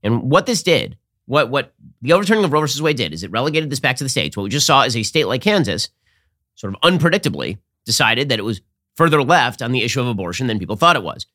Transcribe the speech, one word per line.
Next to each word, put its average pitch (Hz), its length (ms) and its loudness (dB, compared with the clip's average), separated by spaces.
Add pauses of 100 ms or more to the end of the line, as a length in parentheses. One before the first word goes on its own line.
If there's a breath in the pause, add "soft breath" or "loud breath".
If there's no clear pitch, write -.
And 113 260 0
what 170 160 2
this 233 160 -2
did, 151 360 -2 (280)
what, 131 220 0
what 135 240 -4 (300)
the 135 100 2
overturning 202 320 4
of 147 80 0
Roe 151 80 2
versus 143 220 -2
Wade 151 160 0
did, 82 160 -4
is 82 80 -10
it 90 80 -10
relegated 151 400 -2
this 131 100 -6
back 127 160 0
to 143 80 -6
the 131 60 -4
states. - 260 -4
What 101 60 -6
we 104 80 -6
just 143 160 0
saw 139 160 6
is 120 120 0
a 117 80 -2
state 147 220 0
like 117 160 -2
Kansas, 135 480 0 (640)
sort 98 200 -10
of - 80 -12
unpredictably, 143 760 0 (300)
decided 117 420 2
that 117 100 0
it 101 60 -6
was 107 160 -4 (340)
further 156 280 4
left 131 400 2
on 120 100 -2
the 123 100 0
issue 120 200 -2
of 123 40 0
abortion 98 400 -4
than 107 120 -2
people 92 180 -6
thought 165 200 4
it 110 60 -2
was. - 320 -10